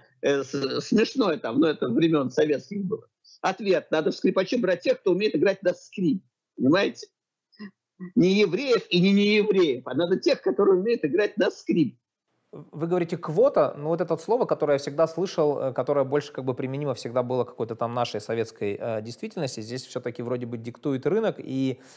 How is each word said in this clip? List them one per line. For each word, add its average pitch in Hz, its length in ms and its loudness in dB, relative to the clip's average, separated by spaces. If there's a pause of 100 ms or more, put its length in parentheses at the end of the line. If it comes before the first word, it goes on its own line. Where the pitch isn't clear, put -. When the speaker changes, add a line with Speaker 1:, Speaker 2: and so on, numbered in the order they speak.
(240)
Speaker 1:
Э, 139 200 2
с-, 131 380 -4
смешное 214 560 0
там, 120 220 -2
но 160 80 4
это 139 220 -2
времен 147 400 2
советских 156 540 0
было. - 240 -6 (340)
Ответ: 185 480 0
надо 160 220 0
в - 40 -4
скрипачи - 420 0
брать 190 240 0
тех, - 180 0
кто 185 140 2
умеет 196 220 0
играть 139 280 2
на 175 100 2
скрип, 175 500 -2 (320)
понимаете? 175 520 2 (1080)
Не 185 200 4
евреев 208 580 2
и 180 80 4
не 190 140 6
неевреев, 202 720 4
а 127 80 -4
надо 170 240 0
тех, - 240 0
которые 190 360 4
умеют 233 260 0
играть 202 320 0
на 190 120 2
скрип. - 480 0 (560)
Speaker 2:
Вы 151 340 -8
говорите 175 300 -2
"квота", 175 600 2
но 147 120 -8
вот 165 120 0
это 165 160 -2
слово, 226 280 -2
которое 147 280 0
я 139 40 4
всегда 147 300 0
слышал, 160 500 0
э, 131 160 -4
которое 135 300 0
больше 143 300 -4
как 135 100 -10
бы 127 100 -2
применимо 135 400 -4
всегда 123 300 -4
было 123 220 -2
к - 20 -10
какой-то 117 280 -8
там 117 180 -4
нашей 120 260 -2
советской, 110 580 -4
э, 113 240 -6
действительности, 127 600 -8
здесь 120 240 -10
все-таки 123 360 -8
вроде 120 240 -4
бы 120 120 -8
диктует 127 500 -4
рынок, 202 320 0
и, 131 400 -2 (180)